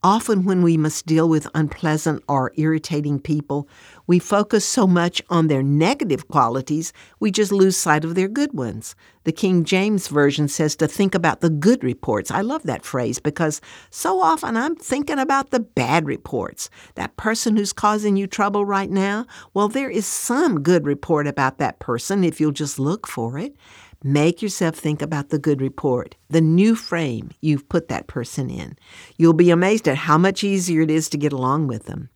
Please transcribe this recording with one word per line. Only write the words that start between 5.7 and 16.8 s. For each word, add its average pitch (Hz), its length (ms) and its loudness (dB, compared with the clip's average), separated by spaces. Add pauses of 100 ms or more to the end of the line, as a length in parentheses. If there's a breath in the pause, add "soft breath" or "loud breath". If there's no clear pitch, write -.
qualities, 131 640 -2 (260 loud breath)
we 214 140 0
just 202 180 0
lose 190 260 4
sight 151 280 0
of 165 100 -4
their 185 140 0
good 285 240 -4
ones. 113 420 -8 (300 soft breath)
The 165 80 0
King 180 320 2
James 190 420 0
Version 143 400 2
says 151 300 -2
to 160 100 0
think 196 300 0
about 170 240 0
the 170 100 2
good 160 320 2
reports. 117 480 -2
I 190 120 -2
love 285 200 -4
that 127 220 -6
phrase 120 340 -4
because 151 420 -4 (300 loud breath)
so 370 300 -2
often - 360 0
I'm 294 200 -2
thinking 285 420 -4
about 269 320 0
the 247 100 0
bad 151 460 -2
reports. - 640 -8 (240 loud breath)